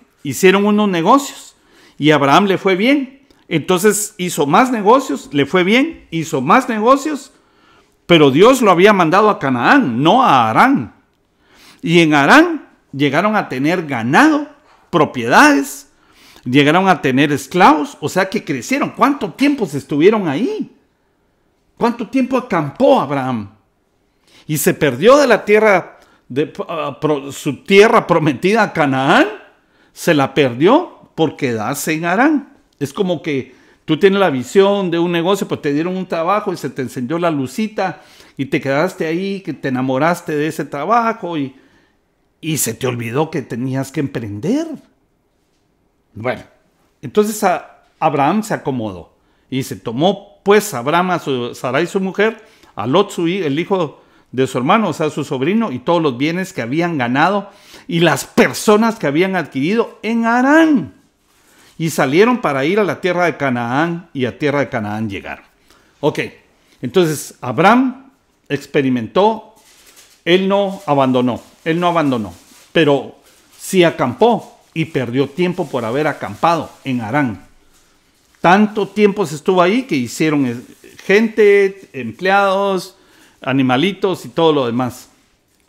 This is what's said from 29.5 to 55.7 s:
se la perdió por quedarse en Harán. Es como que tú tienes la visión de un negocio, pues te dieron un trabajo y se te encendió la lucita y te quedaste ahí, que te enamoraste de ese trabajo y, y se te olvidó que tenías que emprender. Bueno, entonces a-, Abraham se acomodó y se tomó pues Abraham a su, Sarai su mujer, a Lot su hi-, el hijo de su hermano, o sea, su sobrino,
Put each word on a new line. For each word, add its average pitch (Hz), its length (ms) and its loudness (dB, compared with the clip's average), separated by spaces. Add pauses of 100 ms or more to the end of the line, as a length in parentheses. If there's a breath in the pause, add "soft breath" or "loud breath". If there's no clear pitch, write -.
se - 220 0
la 139 200 0
perdió 160 800 0
por 160 220 -2
quedarse 123 560 -4
en 160 120 -6
Harán. 247 480 0 (260)
Es 139 140 -6
como 185 300 -4
que 139 320 -6 (300 soft breath)
tú 151 140 -2
tienes 196 200 4
la 185 120 2
visión 196 600 0
de 170 80 -2
un 175 140 0
negocio, 190 340 -2
pues 139 160 -8
te 147 100 -2
dieron 170 240 -2
un 185 100 -6
trabajo 190 460 -4
y 165 40 -8
se 139 140 -10
te 135 120 -8
encendió 127 360 -6
la 170 120 -2
lucita 190 720 -6 (340 soft breath)
y 135 100 -6
te 147 140 -4
quedaste 151 460 -2
ahí, 190 340 -4
que 165 120 -10
te 135 160 -8
enamoraste 143 640 -2
de 147 120 -2
ese 156 180 -6
trabajo 196 720 -4
y, 135 200 -6 (840 soft breath)
y 156 180 -4
se 113 160 -4
te 131 120 -6
olvidó 120 440 -4
que 147 120 -6
tenías 131 500 -6
que 156 80 -6
emprender. 143 640 -4 (1500)
Bueno, 110 280 -8 (580)
entonces 208 440 -2
a-, - 400 -4 (140)
Abraham 156 440 0
se 175 120 -6
acomodó 113 600 -8 (360)
y 131 120 -4
se 120 140 -10
tomó 147 640 -4
pues 202 320 2
Abraham 160 380 -2
a 165 60 -2
su, 123 360 -6
Sarai 143 320 -4
su 190 140 -4
mujer, 202 440 -4 (300 soft breath)
a 104 120 -8
Lot 185 240 0
su 170 180 -4
hi-, 185 160 -4
el 143 140 -4
hijo 170 440 -4 (300 soft breath)
de 127 140 0
su 127 120 -6
hermano, 190 300 0
o 151 40 -2
sea, 151 180 -4
su 143 140 -6
sobrino, 165 460 -2